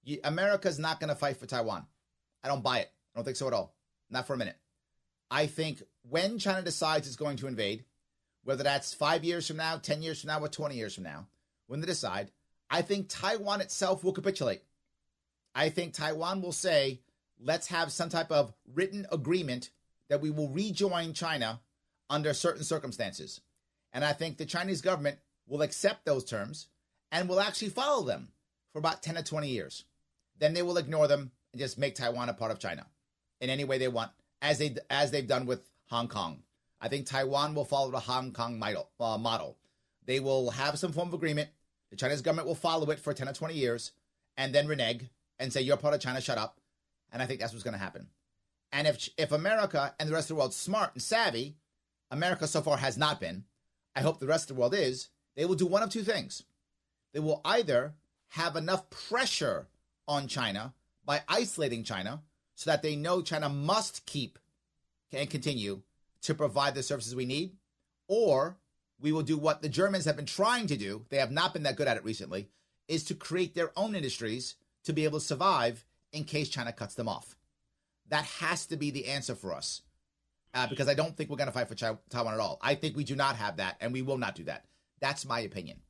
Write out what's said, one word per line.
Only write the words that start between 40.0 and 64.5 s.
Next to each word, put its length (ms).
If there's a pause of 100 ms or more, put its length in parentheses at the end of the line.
They 140
will 320
have 260
some 140
form 160
of 60
agreement. 360 (400)
The 60
Chinese 260
government 260
will 80
follow 360
it 80
for 140
ten 160
or 40
twenty 220
years 360 (460)
and 160
then 140
renege 380 (340)
and 120
say, 100
"You're 160
part 160
of 80
China, 200
shut 160
up." 220 (520)
And 100
I 40
think 140
that's 140
what's 100
gonna 140
happen. 300 (640)
And 160
if, 300
if 140
America 680
and 100
the 40
rest 120
of 100
the 40
world's 180
smart 360
and 80
savvy, 540 (560)
America 340
so 160
far 160
has 200
not 240
been, 240 (500)
I 60
hope 180
the 80
rest 220
of 60
the 40
world 140
is, 340 (280)
they 100
will 100
do 100
one 160
of 80
two 140
things. 400 (720)
They 60
will 260
either 480 (360)
have 280
enough 320
pressure 800 (400)
on 200
China 460 (320)
by 240
isolating 540
China 380 (320)
so 160
that 120
they 140
know 260
China 260
must 580
keep 320 (760)